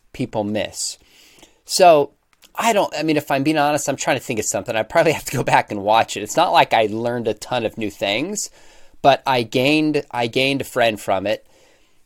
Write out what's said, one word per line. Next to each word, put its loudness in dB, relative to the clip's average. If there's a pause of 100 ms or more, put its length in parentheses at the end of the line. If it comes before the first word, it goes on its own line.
(140)
people -4
miss. -6 (720)
So 6 (420)
I 0
don't, 0
I -6
mean, 0
if -6
I'm 0
being 0
honest, 0
I'm -2
trying -2
to -10
think -6
of -4
something. -4
I 0
probably 2
have -4
to -6
go -2
back 2
and -6
watch 2
it. -6
It's -6
not 2
like 4
I 4
learned -4
a -2
ton -6
of -6
new -4
things, -4 (540)
but 4
I 0
gained, 0
I -4
gained 0
a -6
friend 0
from -2
it. -4 (600)